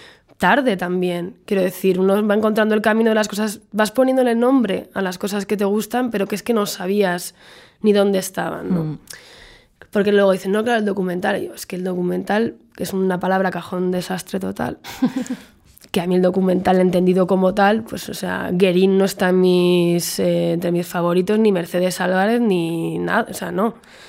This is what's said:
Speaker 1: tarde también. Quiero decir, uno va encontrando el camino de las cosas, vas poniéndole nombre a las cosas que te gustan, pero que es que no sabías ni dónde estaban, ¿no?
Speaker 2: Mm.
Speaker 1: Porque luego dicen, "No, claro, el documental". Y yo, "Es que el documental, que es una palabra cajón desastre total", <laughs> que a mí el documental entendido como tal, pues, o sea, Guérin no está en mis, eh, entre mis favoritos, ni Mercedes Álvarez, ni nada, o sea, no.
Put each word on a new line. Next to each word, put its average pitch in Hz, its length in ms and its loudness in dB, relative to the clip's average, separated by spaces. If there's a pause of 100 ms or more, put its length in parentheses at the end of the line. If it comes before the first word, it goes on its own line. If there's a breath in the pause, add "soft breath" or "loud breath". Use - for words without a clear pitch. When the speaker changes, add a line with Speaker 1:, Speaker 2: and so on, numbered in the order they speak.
(400 loud breath)
Speaker 1:
tarde 220 380 2
también. 180 600 -4 (100)
Quiero 196 160 0
decir, 185 380 0
uno 196 260 4
va 208 80 4
encontrando 214 400 2
el 220 80 2
camino 226 280 2
de 220 40 2
las 214 140 0
cosas, 208 320 -6 (100)
vas 208 220 0
poniéndole 262 420 2
nombre 233 600 2
a 190 80 -4
las 185 160 -4
cosas 196 280 -6
que 214 100 0
te 202 80 -2
gustan, 214 460 -2
pero 196 160 -2
que 196 80 -6
es 196 80 -8
que 240 120 -2
no 208 120 0
sabías 185 680 -2 (440 loud breath)
ni 214 120 4
dónde 196 260 4
estaban, 175 560 -4
¿no? 165 100 0
Speaker 2:
Mm. 151 140 -8 (920 loud breath)
Speaker 1:
Porque 208 180 0
luego 202 220 4
dicen, 190 180 -2
"No, 214 140 0
claro, 233 160 0
el 214 40 -2
documental". 190 560 -2
Y - 60 -6
yo, - 80 -12
"Es - 120 -14
que 185 100 -10
el 180 80 -8
documental, 185 720 -2 (200)
que - 60 -6
es 185 100 -8
una 190 280 0
palabra 190 320 0
cajón 180 400 -4
desastre 185 480 -6
total", 190 420 -6
<laughs> - 1080 -8
que 190 80 -8
a 170 80 -6
mí 185 80 2
el 185 60 2
documental 185 580 2
entendido 180 480 2
como 185 260 2
tal, 208 300 2
pues, - 240 -12
o - 60 -10
sea, 185 380 -6
Guérin 190 460 4
no 190 60 4
está 190 240 0
en 185 120 4
mis, 175 800 2
eh, 170 360 0
entre 170 180 -2
mis 175 160 -2
favoritos, 180 500 0
ni 220 140 4
Mercedes 180 480 -2
Álvarez, 190 400 0
ni 165 580 0
nada, 180 320 -2
o 190 40 -10
sea, 180 180 -8
no. 214 220 -2 (340 loud breath)